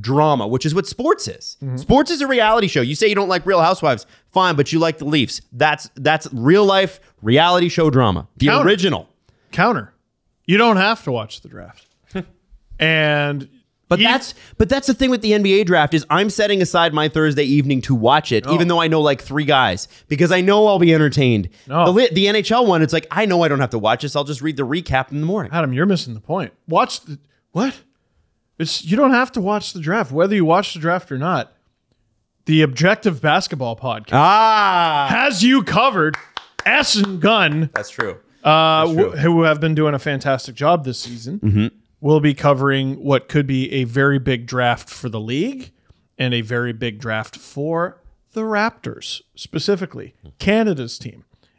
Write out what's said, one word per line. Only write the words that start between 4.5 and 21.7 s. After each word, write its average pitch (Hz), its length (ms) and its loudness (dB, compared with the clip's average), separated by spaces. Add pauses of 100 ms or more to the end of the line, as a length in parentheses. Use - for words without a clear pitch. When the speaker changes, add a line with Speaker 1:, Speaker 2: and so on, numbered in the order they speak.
Speaker 1:
but 139 160 0
you 160 60 2
like 160 180 0
the 147 80 -14
Leafs. 143 380 -2 (100)
That's, 147 420 -2
that's 151 380 -2
real 151 320 4
life 196 340 2 (220)
reality 170 480 4
show 160 220 2
drama. 113 360 2 (120)
The 135 80 0
Speaker 2:
Counter. 254 200 4
Speaker 1:
original. 175 420 0 (440)
Speaker 2:
Counter. 175 400 -2 (540)
You 175 100 2
don't 220 220 4
have 214 260 -2
to 139 80 -6
watch 107 300 -10
the - 80 -20
draft. - 360 -20 (280)
Speaker 1:
<laughs> 185 100 -8 (540)
Speaker 2:
And 147 720 0 (400)
Speaker 1:
But 180 120 2
Speaker 2:
you 220 60 4
Speaker 1:
that's, 254 280 -2 (240)
but 208 100 2
that's 269 180 -2
the 262 80 2
thing 262 160 0
with 226 120 -2
the 214 100 2
N 208 100 2
B 196 180 4
A 214 40 2
draft 165 300 2
is 151 160 2
I'm 190 180 2
setting 208 320 0
aside 170 320 2
my 151 160 0
Thursday 151 360 0
evening 139 380 2
to 139 120 0
watch 123 380 2
it, 110 120 0
Speaker 2:
No. 139 80 -2
Speaker 1:
even 170 160 2
though 170 120 2
I 165 80 2
know, 160 120 2
like, 143 220 0
three 147 220 -4
guys, 117 440 0 (200)
because 156 240 2
I 185 80 2
know 202 260 4
I'll 202 120 4
be 170 140 6
entertained. 131 560 2 (180)
Speaker 2:
No. 165 200 0